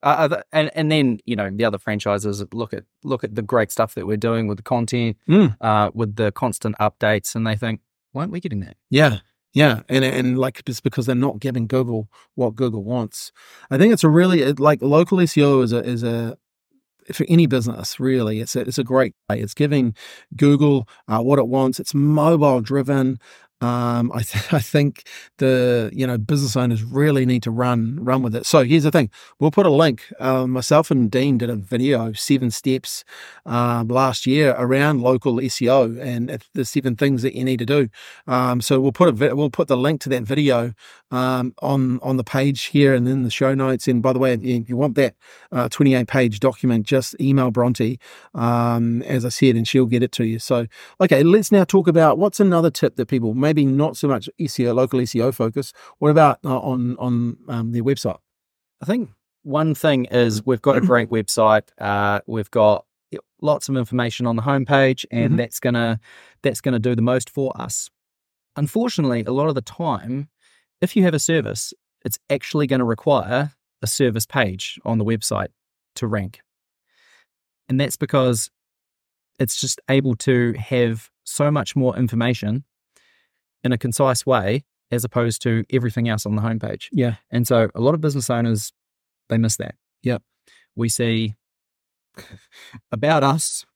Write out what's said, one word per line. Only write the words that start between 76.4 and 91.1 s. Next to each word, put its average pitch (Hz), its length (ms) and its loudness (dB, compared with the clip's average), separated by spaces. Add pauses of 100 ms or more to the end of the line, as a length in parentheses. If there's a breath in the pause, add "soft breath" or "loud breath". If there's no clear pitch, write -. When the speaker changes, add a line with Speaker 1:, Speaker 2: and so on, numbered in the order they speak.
Speaker 1:
And 131 120 0
that's 139 160 -2
because 131 540 0 (880)
it's - 220 -2
just - 280 -6
able 131 280 2
to 123 420 0
have 117 520 -2 (140)
so 147 260 -2
much 143 240 -4
more 127 220 0
information 117 680 -2 (1000)
in 123 100 -2
a 120 60 -2
concise 127 480 -2
way 120 380 0 (260)
as 120 140 -4
opposed 120 380 -2
to 113 280 0
everything 120 380 -2
else 107 180 -4
on 104 100 -2
the 107 60 -2
homepage. 110 500 -6
Speaker 2:
Yeah. 120 240 0 (140)
Speaker 1:
And 120 160 -2
so 113 280 2
a 107 60 -8
lot 135 140 2
of 160 60 -4
business 143 300 -4
owners, 117 420 -2 (560)
they 113 100 0
miss 113 180 0
that. - 180 -10 (280)
Speaker 2:
Yep. 123 200 -2 (540 soft breath)
Speaker 1:
We 117 120 -2
see 113 460 -2 (1600 loud breath)